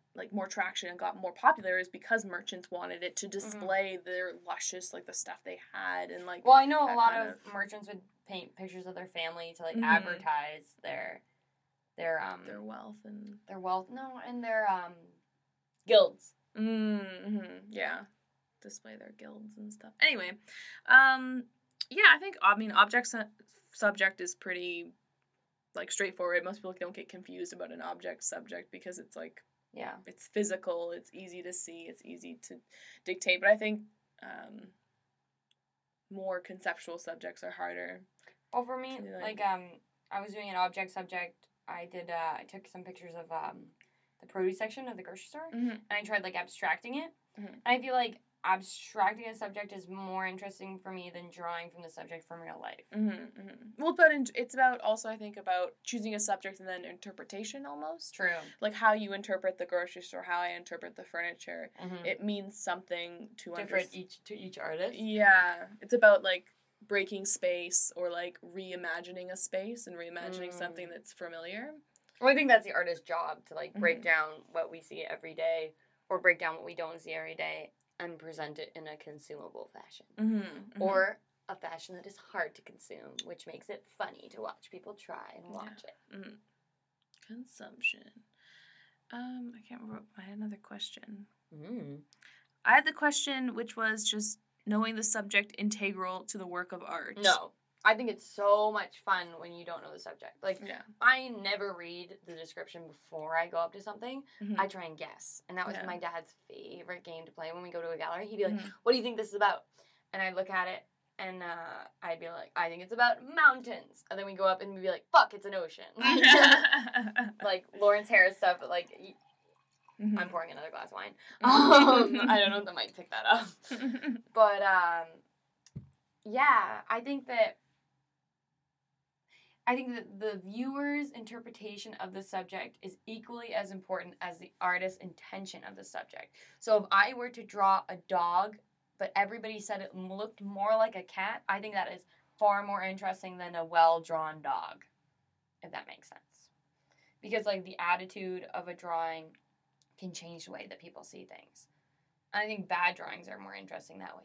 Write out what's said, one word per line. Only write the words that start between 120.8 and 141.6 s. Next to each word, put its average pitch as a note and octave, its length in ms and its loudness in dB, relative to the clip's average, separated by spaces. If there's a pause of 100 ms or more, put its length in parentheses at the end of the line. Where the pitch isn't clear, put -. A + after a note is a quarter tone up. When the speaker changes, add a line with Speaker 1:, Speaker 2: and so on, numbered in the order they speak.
Speaker 2:
of - 60 -18
wine. - 220 -10 (280)
Speaker 1:
Mm-hmm. C#4 800 12
Speaker 2:
Um, B3 100 4
I G#3+ 80 8
don't G3 120 6
know G3+ 80 0
if G3+ 60 -4
the F#3 80 -10
mic A#2+ 240 -6
picked - 140 -18
that A2 160 -6
up. A3+ 200 6 (220)
Speaker 1:
<laughs> B3 640 -6
Speaker 2:
But, G3+ 300 6
um, F3 440 4 (1160)
yeah, A3 640 4
I A3+ 120 0
think C4+ 260 -6
that, A3 320 2 (2000)
I B3 80 4
think B3 200 -4
that G3+ 240 -14
the G3+ 260 -4
viewer's C#4 640 -4
interpretation A3 920 -14
of F#3+ 140 -10
the G3 80 -10
subject F#3+ 600 -10
is F#3 140 -14 (100)
equally A#3 480 -14
as G3 160 -4
important F#3 500 -8
as F3 180 -10
the - 120 -20 (100)
artist's F#3 420 -2
intention F#3+ 640 -14
of F#3+ 80 -18
the - 80 -18
subject. - 500 -14 (240)
So A3 200 4
if G3+ 120 -2
I G3 240 6
were A#3+ 160 -8
to A#3 140 -16
draw G3 440 2
a F#3 80 -10 (120)
dog, F#3 480 0 (420)
but F#3+ 160 -6
everybody A3 460 -2
said G#3 220 -6
it F#3+ 120 -12
m-, F#3 160 -10
looked G#3 300 -10
more G3+ 360 0
like A3 200 4
a F#3 60 -8
cat, G3+ 460 -6
I G3 120 0